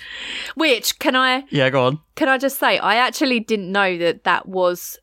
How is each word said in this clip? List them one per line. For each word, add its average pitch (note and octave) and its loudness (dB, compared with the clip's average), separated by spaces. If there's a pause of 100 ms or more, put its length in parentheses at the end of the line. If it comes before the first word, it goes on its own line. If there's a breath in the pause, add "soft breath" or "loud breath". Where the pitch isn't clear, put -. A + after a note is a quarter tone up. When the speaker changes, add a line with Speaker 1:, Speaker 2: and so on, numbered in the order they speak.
(540 loud breath)
Speaker 1:
Which, C4+ 0
can B3+ 2
I C4 2
Speaker 2:
Yeah, C3+ 2
go C3 2
on. C#3+ 0 (160)
Speaker 1:
can D#4 0
I C4 2
just C4+ -2
say, A3 2
I G3 -2
actually B3 0
didn't G3+ -4
know F#3+ 0
that E3+ 0
that - 0
was F3+ -2